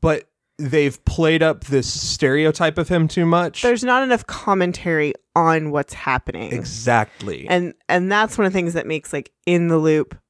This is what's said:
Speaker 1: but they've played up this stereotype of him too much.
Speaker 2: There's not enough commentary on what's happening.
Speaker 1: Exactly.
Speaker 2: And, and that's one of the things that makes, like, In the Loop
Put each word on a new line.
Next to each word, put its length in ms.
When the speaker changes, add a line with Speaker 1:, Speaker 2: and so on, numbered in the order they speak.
Speaker 1:
but 260
they've 460
played 360
up 240
this 260
stereotype 840
of 120
him 180
too 180
much. 380
Speaker 2:
There's 200
not 200
enough 240
commentary 880
on 360
what's 220
happening. 600
Speaker 1:
Exactly. 960
Speaker 2:
And, 240
and 220
that's 260
one 80
of 80
the 60
things 140
that 120
makes, 260
like, 200
In 220
the 100
Loop 360